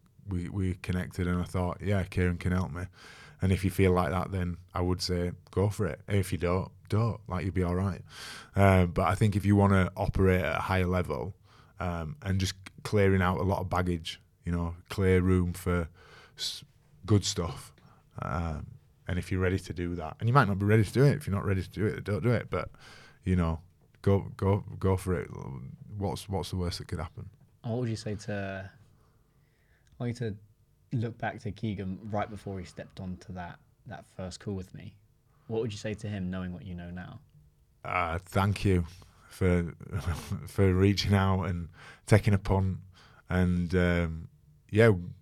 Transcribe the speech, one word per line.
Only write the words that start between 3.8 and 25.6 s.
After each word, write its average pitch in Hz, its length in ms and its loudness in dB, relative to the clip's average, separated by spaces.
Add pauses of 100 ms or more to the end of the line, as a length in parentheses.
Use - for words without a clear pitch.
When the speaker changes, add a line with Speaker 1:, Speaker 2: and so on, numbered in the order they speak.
Speaker 1:
like 90 180 2
that, 92 200 -2
then 90 260 -4 (160)
I 90 80 -2
would 90 200 0
say, 90 300 -2 (200)
"Go 98 180 2
for 101 180 -4
it." 73 220 -6
If 98 240 2
you 87 40 -4
don't, 87 320 0 (200)
don't. 107 400 0
Like, 87 160 -4
you'll 90 80 -2
be 92 100 0
all 87 120 0
right. 92 260 -2 (520)
Uh, 95 340 8
but 87 200 0
I 92 80 4
think 104 220 4
if 95 80 0
you 101 100 6
wanna 98 400 6
operate 92 460 4
at 76 160 0
a - 40 0
higher 92 240 2
level, 85 480 -2 (460)
um, 85 420 -6
and 95 180 0
just 95 160 -2 (280)
clearing 95 380 4
out 92 180 2
a - 40 -2
lot 95 160 0
of 92 100 -6
baggage, 90 500 -2 (240)
you 85 80 -4
know, 85 240 -2 (140)
clear 95 320 4
room 90 320 2
for 87 340 -2 (500)
s-, - 280 -8 (400)
good 98 180 4
stuff. - 480 -6 (500)
Um, 78 460 -4 (400)
and 90 100 -4
if - 140 -6
you're 92 100 0
ready 92 160 2
to 90 160 -8
do 87 220 -4
that, 80 240 -8
and 107 80 -2
you 120 60 2
might 135 140 6
not 98 120 -2
be 101 60 0
ready 107 180 6
to - 80 -2
do 123 120 4
it. 143 120 6
If - 100 -8
you're 92 100 -2
not 98 100 -2
ready 95 180 0
to - 60 -10
do 90 180 -4
it, - 160 -4
don't 98 180 -2
do 113 80 0
it. 113 220 -2
But, - 180 -4 (540)
you 92 120 2
know, 82 240 2 (440)
go, 98 240 2 (100)
go, 98 260 0 (140)
go 95 200 2
for 92 220 -2
it. - 80 -8 (680)